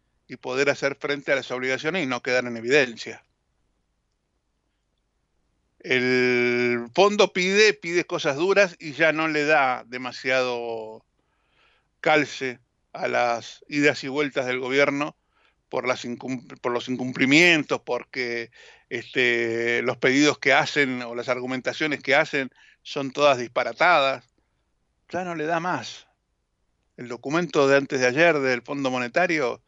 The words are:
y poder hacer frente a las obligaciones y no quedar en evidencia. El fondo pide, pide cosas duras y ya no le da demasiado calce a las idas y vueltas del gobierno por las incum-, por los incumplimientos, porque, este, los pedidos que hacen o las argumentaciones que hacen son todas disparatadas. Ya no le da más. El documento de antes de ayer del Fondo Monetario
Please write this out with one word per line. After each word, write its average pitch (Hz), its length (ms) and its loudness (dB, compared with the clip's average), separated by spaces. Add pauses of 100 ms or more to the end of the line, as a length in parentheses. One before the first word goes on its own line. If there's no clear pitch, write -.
(280)
y 127 100 -16
poder 135 320 0
hacer 139 260 -2
frente 147 380 -4
a - 20 4
las 131 160 -4
obligaciones 131 520 -4
y 131 40 -4
no 123 140 -4
quedar 127 240 0
en 120 100 -8
evidencia. 117 720 0 (2500)
El 123 1160 2
fondo 202 380 4
pide, 202 400 4
pide 175 320 -4
cosas 151 320 -2
duras 190 420 2
y 156 140 -12
ya 156 180 2
no 160 160 -2
le 151 160 -2
da 131 420 2
demasiado 120 1200 -4 (920)
calce 139 600 0 (340)
a 147 140 -4
las 120 600 -2
idas 147 380 2
y - 20 -8
vueltas 135 380 -2
del 127 140 -2
gobierno 143 560 0 (520)
por 127 180 -6
las 127 200 -2
incum-, 123 560 -10
por 123 100 -2
los 120 160 -4
incumplimientos, 139 920 2
porque, 120 680 -8 (400)
este, 117 920 0
los 127 160 -2
pedidos 139 420 4
que 135 140 2
hacen 135 480 0
o 120 140 -10
las 120 120 -8
argumentaciones 127 720 -4
que 135 140 2
hacen 143 340 0 (320)
son 139 300 -8
todas 143 260 4
disparatadas. 131 880 0 (840)
Ya 180 160 -6
no 170 100 -8
le 151 100 -6
da 165 140 -2
más. 165 480 -6 (880)
El 120 120 -14
documento 139 580 0
de 139 100 6
antes 139 220 -2
de 127 80 4
ayer 151 320 4
del 127 220 0
Fondo 143 280 -6
Monetario 127 800 -2